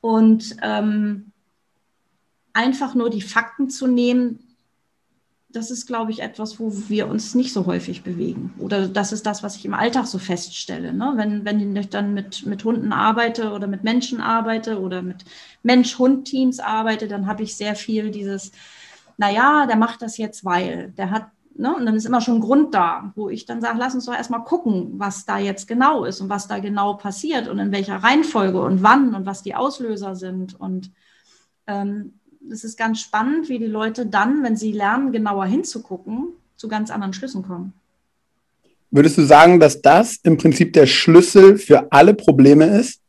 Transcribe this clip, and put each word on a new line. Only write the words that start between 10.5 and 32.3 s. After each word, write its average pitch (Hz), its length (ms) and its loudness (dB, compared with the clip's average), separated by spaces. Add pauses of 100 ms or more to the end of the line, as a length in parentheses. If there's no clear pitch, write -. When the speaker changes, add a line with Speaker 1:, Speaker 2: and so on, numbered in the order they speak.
Speaker 1:
Ne? 240 220 -4
Wenn, 208 280 -4
wenn 208 320 -4
ich 202 140 -6
dann 202 240 -4
mit, - 320 -10
mit 202 180 -8
Hunden 220 300 -4
arbeite 220 580 -2
oder 202 140 -8
mit 196 180 -8
Menschen 240 380 -4
arbeite 226 580 -4
oder 185 220 -8
mit 180 240 -12 (380)
Mensch-Hund-Teams 254 960 0
arbeite, 220 480 -4
dann 202 180 -6
habe 208 160 -6
ich 220 140 -10
sehr 208 200 -6
viel 214 360 -6
dieses, 196 400 -10 (680)
"Na 202 140 0
ja, 277 340 2
der 240 100 0
macht 233 280 -2
das 220 140 -12
jetzt, 214 280 -12
weil 180 520 -4
der 190 120 -6
hat", 220 180 -6 (280)
ne? 277 200 -4
Und 254 120 -4
dann 220 80 0
ist 214 100 -4
immer 233 160 0
schon 233 140 0
ein 226 60 2
Grund 277 340 2
da, 180 400 -2
wo 208 140 -8
ich 220 180 -10
dann 233 120 -10
sage, 233 200 -4
"Lass 254 160 -4
uns 247 100 -6
doch 240 80 -10
erstmal 233 300 -8
gucken, 196 560 -4
was 196 260 -8
da 202 140 -4
jetzt 196 280 -6
genau 247 380 0
ist 190 160 -10
und 190 80 -10
was 202 180 -8
da 208 120 -8
genau 202 340 -4
passiert 233 540 -6
und 202 100 -8
in 202 140 -4
welcher 196 260 -6
Reihenfolge 214 640 0
und 185 220 0
wann 240 320 4
und 190 100 -8
was 190 160 -10
die - 140 -10
Auslöser 220 600 -6
sind." 185 440 -12
Und, 185 320 -10 (760)
ähm, 202 480 -8 (380)